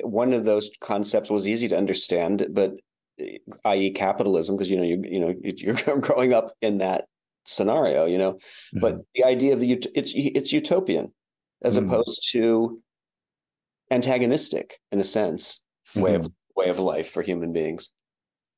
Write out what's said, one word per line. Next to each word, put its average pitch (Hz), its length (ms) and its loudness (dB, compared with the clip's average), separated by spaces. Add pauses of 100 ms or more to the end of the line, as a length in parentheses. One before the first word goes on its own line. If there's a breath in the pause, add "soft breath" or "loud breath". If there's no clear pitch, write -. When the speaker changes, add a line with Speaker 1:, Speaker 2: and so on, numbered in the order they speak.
Speaker 1:
one 120 300 0
of 113 100 0
those 107 260 2 (100)
concepts 104 500 -2
was 101 180 0
easy 117 200 0
to 87 100 2
understand, 92 720 0
but, 95 220 0 (920)
I 101 120 2
E 98 140 2
capitalism, 95 680 0
'cause, 95 140 -4
you 95 80 2
know, 90 40 0
you, 87 220 0
you 92 160 -4
know, 87 220 -2
you're 98 320 -4
<laughs> 139 260 0
growing 127 320 2
up 113 180 2 (120)
in 104 160 0
that 92 260 -2 (400)
scenario, 98 640 2
you 90 120 0
know, 95 140 2
Speaker 2:
Mm-hmm. - 480 -12
Speaker 1:
but 98 160 2 (180)
the 123 100 2
idea 127 280 4
of 117 80 2
the 123 160 2
ut-, 123 180 -6
it's, 143 220 -2
it's 139 360 -2
utopian 151 600 0 (500)
as 104 160 2
Speaker 2:
Mm. 104 80 2
Speaker 1:
opposed 117 460 0
to 113 480 2 (1120)
antagonistic, 123 880 0 (120)
in 101 100 0
a 95 40 0
sense, - 580 -2 (320)
way 92 200 4
of, 85 80 0
Speaker 2:
Mm-hmm. - 380 -8
Speaker 1:
way 92 80 2
of 90 100 0
life 80 320 -2
for 87 120 -4
human 85 300 -4
beings. 80 380 -4 (680)